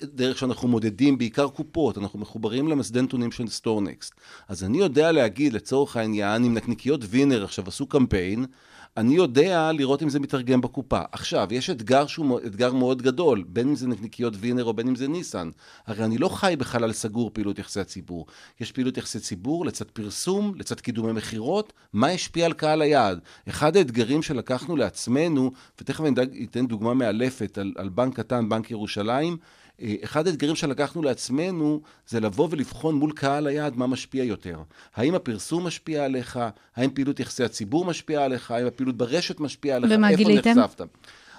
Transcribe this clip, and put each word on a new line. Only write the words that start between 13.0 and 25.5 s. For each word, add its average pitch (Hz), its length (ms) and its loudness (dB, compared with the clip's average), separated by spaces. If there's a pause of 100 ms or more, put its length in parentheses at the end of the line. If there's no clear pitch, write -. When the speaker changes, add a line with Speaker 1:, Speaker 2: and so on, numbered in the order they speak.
Speaker 1:
גדול, 127 460 2
בין 113 200 -2
אם 147 80 2
זה 127 120 -4
נקניקיות 113 500 -4
וינר 123 260 -2
או 113 100 0
בין 117 140 -2
אם 127 80 2
זה 127 120 -4
ניסן. 123 420 -6 (380)
הרי 110 180 -2
אני 110 120 0
לא 165 120 2
חי 185 280 0
בחלל 117 360 -2
סגור 110 400 -4
פעילות 101 260 -4
יחסי 98 200 -8
הציבור. 87 460 -10 (360)
יש 110 100 -10
פעילות 127 260 -2
יחסי 113 220 -8
ציבור, 131 460 -4
לצד 110 200 -6
פרסום, 190 680 -4
לצד 113 240 -8
קידומי 113 320 -2
מכירות, 113 640 -4 (200)
מה 113 140 4
השפיע 170 380 0
על 160 80 2
קהל 156 280 2
היעד? 120 380 4 (300)
אחד 151 280 4
האתגרים 127 460 4
שלקחנו 127 520 -4
לעצמנו, 131 760 2 (300)